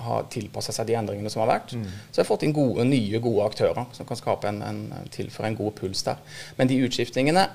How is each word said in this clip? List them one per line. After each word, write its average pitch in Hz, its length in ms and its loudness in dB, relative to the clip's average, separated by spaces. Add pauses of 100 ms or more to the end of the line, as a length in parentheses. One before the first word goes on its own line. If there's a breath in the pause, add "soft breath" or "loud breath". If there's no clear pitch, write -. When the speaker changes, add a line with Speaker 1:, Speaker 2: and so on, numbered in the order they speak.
Speaker 1:
har 113 220 -2 (100)
tilpasset 107 400 -6
seg 110 160 -2
de 113 80 2
endringene 104 340 -2
som 113 120 0
har 117 80 4 (100)
vært. - 160 -14
Speaker 2:
Mm. 113 80 -4
Speaker 1:
Så 98 320 -8
jeg - 80 6
har - 60 -8
fått 202 160 2
inn 151 100 2
gode, 120 320 4
nye, 113 320 2
gode 113 240 4
aktører 110 480 2
som - 160 -12
kan 120 80 -4
skape 104 320 -2
en, 104 140 -4
en, 107 180 -6 (320)
tilføre 110 380 -4
en 110 80 -2
god 104 180 -2
puls 95 260 -4
der. 131 140 0 (400 loud breath)
Men 135 100 4
de 131 140 4
utskiftningene 135 640 2 (100)